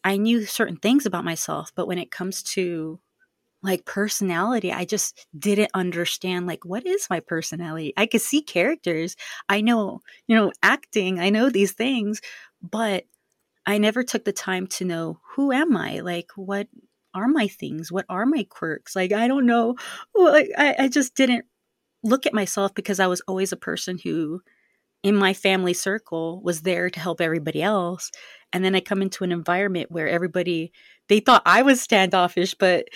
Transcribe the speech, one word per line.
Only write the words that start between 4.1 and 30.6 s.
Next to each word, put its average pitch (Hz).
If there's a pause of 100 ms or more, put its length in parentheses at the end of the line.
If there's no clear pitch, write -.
I 180
just - (120)
didn't 208
understand, 180
like, -
what 202
is 381
my 170
personality? 160
I 214
could 220
see 294
characters. 175 (320)
I 202
know, 220 (280)
you 226
know, 214 (100)
acting, 190
I 190
know 226
these 196
things, 226 (420)
but 208 (600)
I 208
never 214
took 240
the 202
time 185
to -
know, 165 (160)
who 277
am 269
I? -
Like, 175
what 196 (460)
are 202
my 262
things? 156
What 196
are 190
my 285
quirks? -
Like, 185
I 226
don't 269
know. 233 (380)
Well, 349
I, 302 (100)
I, 285
I 269
just 262
didn't 247 (580)
look 254
at -
myself 196
because 196
I 185
was 180
always 190
a 175
person 175
who, 165 (600)
in 202
my 196
family 185
circle, 180
was 160
there 180
to 170
help 170
everybody 160
else. 185 (420)
And 185
then 190
I 185
come 196
into 190
an 180
environment 175
where 165
everybody, 170 (360)